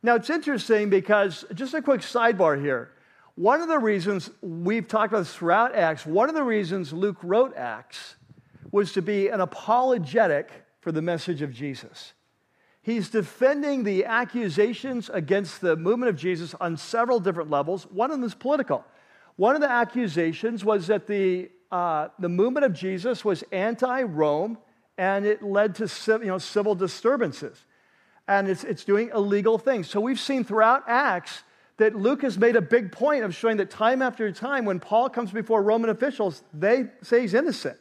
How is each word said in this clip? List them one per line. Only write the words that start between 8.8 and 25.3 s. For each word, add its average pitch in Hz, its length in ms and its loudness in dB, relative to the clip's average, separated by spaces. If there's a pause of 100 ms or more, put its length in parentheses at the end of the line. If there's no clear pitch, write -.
to 190 80 0
be 196 260 0
an 208 140 -2
apologetic 202 1080 0 (300)
for 165 140 -6
the 156 80 -2
message 170 400 -4
of 147 100 -6
Jesus. 127 640 -12 (680)
He's 220 260 -2
defending 269 760 0
the 196 220 0
accusations 233 1040 -2
against 185 480 -2
the 170 160 2
movement 220 360 0
of 175 40 -2
Jesus 165 460 -4
on 165 160 -4
several 233 420 0
different 170 300 -2
levels. 151 360 -2
One 226 260 -2
of 294 80 -4
them 247 60 -2
is 208 100 -6
political. 262 500 -2 (520)
One 226 180 6
of 302 60 0
the 285 80 2
accusations 220 960 0
was 202 240 2
that 208 200 0
the, 190 420 0 (220)
uh, 170 380 -2 (100)
the 175 100 -2
movement 247 360 2
of 208 80 2
Jesus 185 520 -4
was 190 260 0
anti-Rome, 208 1080 -2 (380)
and 196 280 0
it 208 160 0